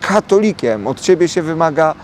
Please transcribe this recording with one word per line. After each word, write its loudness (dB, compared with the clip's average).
katolikiem, 0
od -6
ciebie 2
się -4
wymaga 0